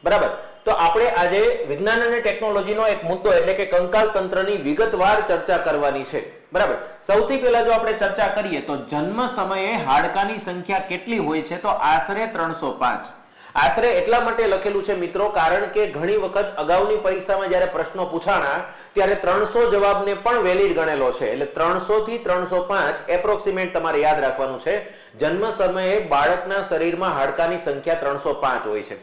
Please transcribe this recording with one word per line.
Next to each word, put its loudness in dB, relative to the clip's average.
બરાબર, 2
તો 2
આપણે 4
આજે 2
વિજ્ઞાન 0
અને 0
ટેકનોલોજીનો 0
એક 0
મુદ્દો 2
એટલે 4
કે -2
કંકાલ 2
તંત્રની 0
વિગતવાર 2
ચર્ચા 0
કરવાની 0
છે. -10
બરાબર, 0
સૌથી 2
પહેલા 2
જો 2
આપણે 2
ચર્ચા 0
કરીએ -4
તો -6
જન્મ -4
સમયે -4
હાડકાની 0
સંખ્યા -4
કેટલી -4
હોય -2
છે? -8
તો -4
આશરે 0
ત્રણસો -4
પાંચ. -2
આશરે 4
એટલા 2
માટે 0
લખેલું 0
છે -2
મિત્રો, -2
કારણ 2
કે 0
ઘણી -2
વખત -2
અગાઉની 2
પરીક્ષામાં -2
જ્યારે 2
પ્રશ્નો -4
પૂછાણા -2
ત્યારે 4
ત્રણસો 2
જવાબને 2
પણ 0
વેલિડ 2
ગણેલો 2
છે, -2
એટલે -2
ત્રણસો 0
થી -4
ત્રણસો 0
પાંચ -2
એપ્રોક્સિમેટ 0
તમારે 0
યાદ 4
રાખવાનું -2
છે. -4
જન્મ 0
સમયે 0
બાળકના 0
શરીરમાં 0
હાડકાની 0
સંખ્યા -2
ત્રણસો -2
પાંચ -2
હોય -2
છે. -12